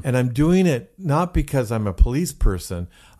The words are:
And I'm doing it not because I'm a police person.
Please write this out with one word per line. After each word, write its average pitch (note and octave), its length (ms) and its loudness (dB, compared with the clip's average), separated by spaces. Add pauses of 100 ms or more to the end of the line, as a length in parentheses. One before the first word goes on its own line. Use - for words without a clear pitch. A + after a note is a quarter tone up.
And B2 120 0
I'm B2+ 160 0
doing F3 340 4
it C3 320 -2
not F3 340 -2
because C3+ 400 -2
I'm A2 140 -2
a G2 60 -4
police C3 400 2
person. F2+ 560 -2 (320)